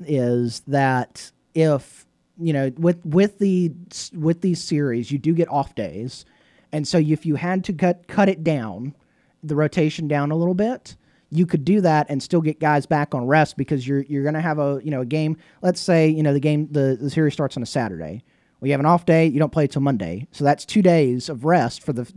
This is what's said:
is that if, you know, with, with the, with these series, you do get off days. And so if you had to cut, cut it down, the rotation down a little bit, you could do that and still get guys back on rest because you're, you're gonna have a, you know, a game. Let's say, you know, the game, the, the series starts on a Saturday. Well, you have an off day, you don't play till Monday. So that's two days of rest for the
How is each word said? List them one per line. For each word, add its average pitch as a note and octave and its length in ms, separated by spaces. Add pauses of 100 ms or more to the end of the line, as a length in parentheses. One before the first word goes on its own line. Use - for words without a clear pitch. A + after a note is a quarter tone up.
is A#2+ 600
that C3+ 640 (240)
if, D#3 500 (340)
you E3 140
know, C3+ 240
with, F3 280
with F#3+ 340
the, F#3 320 (440)
with E3 260
these F3+ 220
series, C3 480
you C#3+ 80
do D#3 140
get E3 160
off C3+ 260
days. G#2 500 (460)
And D3+ 160
so F#3 100
if D#3 300
you D3+ 80
had F3+ 300
to G3+ 80
cut, F3 340
cut G3 220
it E3+ 140
down, B2+ 520 (480)
the D3+ 120
rotation D#3 520
down C#3+ 240
a D#3 40
little F3 200
bit, A3 400 (340)
you E3+ 160
could D#3+ 180
do G3 180
that D#3 280
and C#3 140
still E3+ 180
get D#3 180
guys D3 280
back D3 260
on B2 140
rest D3+ 280
because C3 320
you're, C#3 140
you're C#3 220
gonna D3+ 180
have D#3+ 160
a, C#3 260
you D3+ 60
know, C3+ 120
a B2+ 40
game. D#3 320 (240)
Let's F3+ 180
say, E3 300
you D#3 140
know, C#3+ 100
the C#3+ 60
game, D3+ 320
the, C3+ 280
the C3+ 120
series D#3 220
starts C#3 220
on C3 60
a A2+ 60
Saturday. G2 560 (360)
Well, C3 80
you C#3 60
have C#3 60
an C#3+ 80
off E3+ 180
day, E3 220
you C#3 120
don't D3+ 120
play D3+ 160
till C3+ 160
Monday. G#2 480
So - 120
that's C#3+ 220
two - 160
days D3+ 480
of C3 160
rest D3+ 380
for D3+ 100
the A#2+ 240